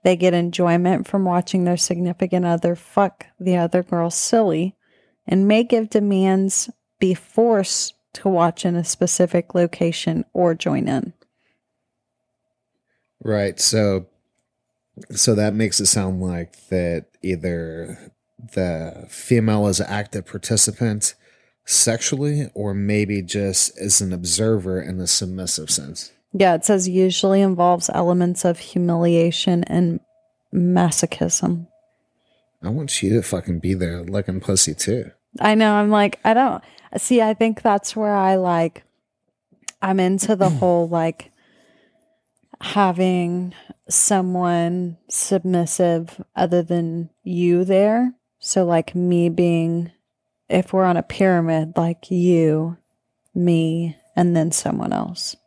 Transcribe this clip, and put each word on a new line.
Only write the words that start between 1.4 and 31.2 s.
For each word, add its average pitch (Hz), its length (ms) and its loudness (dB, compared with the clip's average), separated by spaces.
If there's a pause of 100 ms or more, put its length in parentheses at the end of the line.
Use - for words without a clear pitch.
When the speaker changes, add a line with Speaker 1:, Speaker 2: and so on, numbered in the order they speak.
Speaker 1:
their 175 120 2
significant 175 680 -2
other 170 300 0
fuck - 500 -2 (140)
the 180 160 0
other 175 260 0
girl 170 280 -2
silly 190 680 0 (500)
and 190 220 2
may 220 160 4
give 226 260 0
demands, 190 800 2 (300)
be 185 140 2
forced - 800 0 (200)
to - 140 -4
watch 170 360 2
in 175 120 0
a 170 80 -2
specific 175 680 0
location 170 800 -2
or 175 220 2
join 143 320 -2
in. - 280 -6 (2000)
Speaker 2:
Right. 101 360 -2
So, 101 480 0 (1080)
so - 200 2
that 104 200 0
makes 107 260 0
it 101 60 -2
sound 92 360 0
like 87 460 -8
that 87 380 -2 (160)
either 82 920 -6 (420)
the 85 540 -4
female 110 580 0
is 98 140 0
an 101 80 -4
active 101 380 -8
participant 107 880 -2 (500)
sexually 143 880 -2
or 101 200 -6
maybe 101 480 0
just 98 560 -2
as 101 220 0
an 95 120 -4
observer 92 680 -2
in 92 200 -8
a 90 60 -6
submissive 90 640 -4
sense. - 420 -8 (200)
Speaker 1:
Yeah, 196 220 4
it 220 100 -2
says 185 240 0
usually 185 520 2
involves 175 520 2
elements 180 520 0
of 175 140 0
humiliation 170 1080 0
and 175 360 0 (540)
masochism. 175 1120 0 (960)